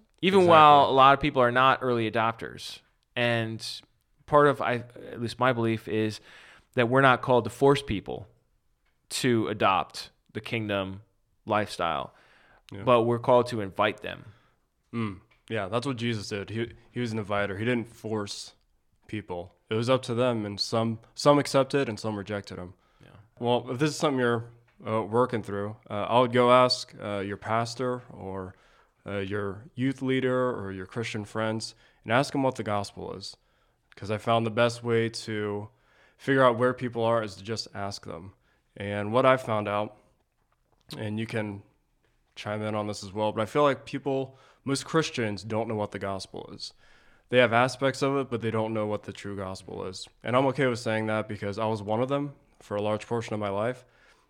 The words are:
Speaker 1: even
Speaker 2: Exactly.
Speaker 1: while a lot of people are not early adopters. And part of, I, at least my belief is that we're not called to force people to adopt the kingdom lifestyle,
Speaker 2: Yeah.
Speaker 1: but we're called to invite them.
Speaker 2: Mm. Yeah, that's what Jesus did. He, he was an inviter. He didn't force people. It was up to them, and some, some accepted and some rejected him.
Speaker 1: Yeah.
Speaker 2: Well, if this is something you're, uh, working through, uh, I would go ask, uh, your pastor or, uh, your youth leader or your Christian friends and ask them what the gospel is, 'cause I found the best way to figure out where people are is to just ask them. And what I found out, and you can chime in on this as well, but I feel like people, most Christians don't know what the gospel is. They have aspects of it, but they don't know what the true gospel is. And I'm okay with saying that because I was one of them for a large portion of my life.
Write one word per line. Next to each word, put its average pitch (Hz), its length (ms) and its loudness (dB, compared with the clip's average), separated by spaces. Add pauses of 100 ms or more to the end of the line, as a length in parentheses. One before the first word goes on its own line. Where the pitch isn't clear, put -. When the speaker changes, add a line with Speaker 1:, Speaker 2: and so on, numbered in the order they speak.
(220)
Speaker 1:
even 190 180 6
Speaker 2:
Exactly. 175 100 6
Speaker 1:
while 147 380 10
a 120 40 0
lot 135 220 8
of 139 60 2
people 139 220 2
are 120 100 4
not 131 300 4
early 117 280 0
adopters. 110 680 -4 (420)
And 113 400 -2 (640)
part 147 240 6
of, 139 140 0
I, 120 220 -2 (280)
at - 80 -10
least 117 180 -6
my 127 140 4
belief 113 360 0
is 107 320 -2 (540)
that 120 140 2
we're 135 140 4
not 127 180 6
called 123 240 2
to 110 60 -6
force 139 320 4
people 90 440 -6 (840)
to 117 380 2
adopt 98 600 0 (220)
the 110 80 -10
kingdom 101 600 -6 (420)
lifestyle, 87 720 -2 (580)
Speaker 2:
Yeah. 98 120 -12
Speaker 1:
but 120 180 6
we're 117 160 0
called 123 300 4
to 113 120 -6
invite 101 400 -2
them. 90 200 -12 (760)
Speaker 2:
Mm. 110 220 -6 (340)
Yeah, 104 180 -4
that's 117 180 -4
what 135 100 -4
Jesus 113 320 -6
did. 101 220 -8
He, 113 220 -6 (200)
he 120 80 -6
was 117 120 -4
an 110 60 -4
inviter. 101 400 -4
He 107 80 -4
didn't 120 260 -2
force 107 600 -8 (540)
people. 92 460 -10 (160)
It 110 60 -2
was 117 160 0
up 131 120 2
to 123 120 -6
them, 117 320 0
and 101 120 -10
some, 113 420 -2 (140)
some 147 240 4
accepted 135 520 0
and 104 100 -8
some 107 160 -6
rejected 98 420 -8
him. 90 140 -14 (300)
Speaker 1:
Yeah. 98 140 -20 (220)
Speaker 2:
Well, 120 320 0
if 123 80 -6
this 151 120 0
is 143 60 -8
something 139 240 0
you're, 120 240 2 (420)
uh, 110 160 -2
working 117 400 0
through, 101 340 -8 (140)
uh, 104 240 -4
I 123 60 6
would 120 120 2
go 123 180 6
ask, 127 520 4
uh, 104 160 -6
your 98 180 -6
pastor 120 760 -4
or, 95 440 -12 (520)
uh, 101 120 -6
your 98 460 -6 (100)
youth 131 280 -4
leader 127 380 0 (180)
or 98 140 -8
your 95 140 -10
Christian 113 400 -8
friends 110 480 -6 (300)
and 110 80 -2
ask 139 200 2
them 139 100 0
what 131 120 0
the - 80 -8
gospel 101 520 -6
is, - 220 -14 (600)
'cause 101 140 -10
I 107 80 -2
found 117 280 2
the 110 40 -2 (120)
best 117 220 0
way 113 240 2 (180)
to 104 420 -6 (480)
figure 135 280 2
out 120 140 6
where 127 140 4
people 120 320 -4
are 113 180 2
is 101 140 -8
to 95 60 -18
just 104 320 -8
ask 101 320 -8
them. 95 260 -12 (440)
And 104 360 -4
what 131 140 4
I 127 100 8
found 107 320 -4
out, 104 280 -4 (1000)
and 107 240 -6
you 113 60 -6
can 104 360 -8 (760)
chime 104 260 -6
in 107 120 -4
on 104 120 -2
this 104 180 -8
as 95 80 -14
well, 107 200 -2
but 110 100 -2
I 107 40 -2
feel 147 180 0
like 139 200 0
people, 135 540 -6 (260)
most 135 220 -4
Christians 113 580 -2
don't 110 240 -4
know 117 80 -4
what 104 140 -4
the 101 80 -10
gospel 98 560 -8
is. - 180 -16 (560)
They 123 100 4
have 117 140 6
aspects 127 500 2
of 139 140 0
it, 135 140 -4
but 117 100 -4
they 113 100 -2
don't 110 240 -2
know 107 120 -2
what 104 180 -4
the 101 80 -12
true 101 240 -12
gospel 95 500 -10
is. 95 220 -12 (140)
And 117 140 -2
I'm 139 100 4
okay 131 200 0
with 120 120 0
saying 110 280 -2
that 110 220 -2
because 101 300 -8
I 110 80 -2
was 110 160 -2
one 107 200 -2
of 131 60 0
them 143 240 -2 (280)
for - 160 -8
a 101 60 -2
large 107 240 -2
portion 117 280 -4
of 107 60 -6
my 104 100 -2
life. 110 340 -4 (460)